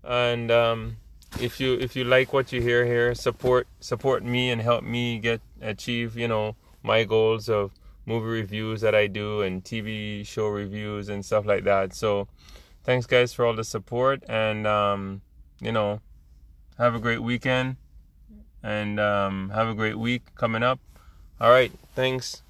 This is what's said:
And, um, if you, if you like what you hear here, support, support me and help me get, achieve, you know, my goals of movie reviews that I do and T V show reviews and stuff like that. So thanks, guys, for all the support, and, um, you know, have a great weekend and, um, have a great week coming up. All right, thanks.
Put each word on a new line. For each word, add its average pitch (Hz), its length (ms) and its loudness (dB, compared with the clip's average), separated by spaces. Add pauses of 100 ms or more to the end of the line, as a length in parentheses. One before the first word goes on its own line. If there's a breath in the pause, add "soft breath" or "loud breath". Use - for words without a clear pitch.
And, 120 480 0
um, 113 460 2 (440)
if 120 180 -4
you, 127 160 0
if 127 220 -4
you 127 80 -4
like 127 280 4
what 135 200 0
you 123 100 -2
hear 120 220 2
here, 120 300 2
support, 127 520 0 (140)
support 123 420 0
me 123 280 0
and 113 120 -2
help 117 220 2
me 120 340 -4
get, 113 220 -2 (200)
achieve, 117 560 -6
you 117 120 -4
know, 107 260 -2 (280 soft breath)
my 110 200 2
goals 110 460 2
of 101 240 0 (340 soft breath)
movie 113 200 -4
reviews 110 560 -4
that 107 120 4
I 104 140 4
do 104 340 -4
and 92 220 -4
T 113 160 -8
V 104 420 -8
show 107 240 -4
reviews 104 600 -6
and 101 160 -6
stuff 104 200 0
like 98 200 2
that. 98 280 2
So 101 360 0 (560 loud breath)
thanks, 127 220 0
guys, 123 260 4
for 120 120 0
all 113 100 2
the 110 100 -4
support, 123 640 -2
and, 107 380 -2
um, 101 560 0 (380)
you 113 120 -4
know, 107 280 0 (760)
have 120 160 2
a 113 60 -4
great 117 220 0
weekend 127 540 0 (840)
and, 104 380 -4
um, 98 500 0
have 110 160 0
a 113 80 -4
great 107 240 -2
week 120 380 -4
coming 113 260 -2
up. 127 160 2 (640 soft breath)
All 117 100 6
right, 127 220 8 (240)
thanks. 131 540 -2